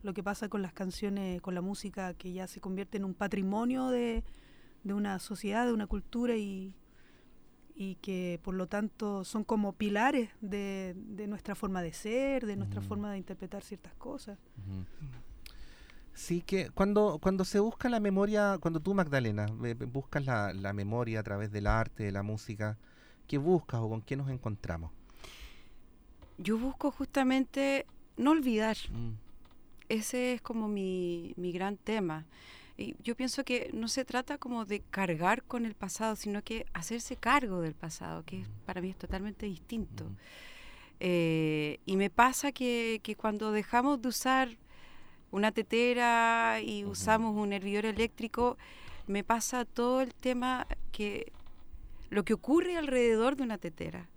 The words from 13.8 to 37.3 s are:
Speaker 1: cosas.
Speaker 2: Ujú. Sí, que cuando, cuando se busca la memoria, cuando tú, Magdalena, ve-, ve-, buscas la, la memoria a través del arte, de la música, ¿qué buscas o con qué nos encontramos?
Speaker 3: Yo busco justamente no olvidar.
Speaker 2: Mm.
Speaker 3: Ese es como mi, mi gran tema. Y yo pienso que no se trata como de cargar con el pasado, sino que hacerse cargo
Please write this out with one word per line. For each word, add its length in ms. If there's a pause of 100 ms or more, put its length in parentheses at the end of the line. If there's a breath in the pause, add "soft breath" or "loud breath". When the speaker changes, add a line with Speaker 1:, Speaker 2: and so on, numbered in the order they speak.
Speaker 1:
cosas. 440 (200)
Speaker 2:
Ujú. 260 (1300 loud breath)
Sí, 300
que 280
cuando, 500
cuando 260
se 140
busca 280
la 100
memoria, 640
cuando 200
tú, 120
Magdalena, 600
ve-, 200
ve-, 120
buscas 400
la, 260
la 220
memoria 460
a 20
través 280
del 160
arte, 380
de 80
la 100
música, 540 (500 soft breath)
¿qué 120
buscas 420
o 80
con 140
qué 140
nos 120
encontramos? 640 (1500 loud breath)
Speaker 3:
Yo 200
busco 320
justamente 960 (300)
no 160
olvidar. 440 (140)
Speaker 2:
Mm. 220 (760)
Speaker 3:
Ese 460
es 80
como 260
mi, 680
mi 160
gran 240
tema. 500 (500 loud breath)
Y 260
yo 120
pienso 300
que 280
no 140
se 180
trata 340
como 260
de 160
cargar 640
con 200
el 100
pasado, 420
sino 260
que 300
hacerse 440
cargo 440